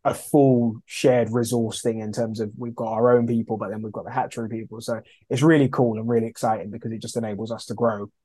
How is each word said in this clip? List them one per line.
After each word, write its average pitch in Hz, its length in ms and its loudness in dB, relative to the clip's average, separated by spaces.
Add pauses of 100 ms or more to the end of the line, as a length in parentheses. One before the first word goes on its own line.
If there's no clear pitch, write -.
a 120 100 0
full 123 640 4 (100)
shared 123 440 2
resource 117 520 -2
thing 113 180 -2
in 110 120 -8
terms 113 280 -4
of 104 160 -4
we've 120 180 -10
got 113 180 -6
our 120 220 6
own 120 120 4
people, 113 320 -2
but 104 100 -6
then 107 140 -8
we've 107 100 -8
got - 140 -10
the - 40 -12
hatchery 120 380 -4
people. 110 320 -10
So 113 220 -6 (260)
it's 131 140 -2
really 151 260 8
cool 120 300 2
and 113 100 -4
really 117 180 2
exciting 110 440 -2
because 113 220 -10
it 107 100 -10
just - 160 -8
enables 110 340 -6
us 110 140 -10
to 117 80 -10
grow 104 360 -2 (140)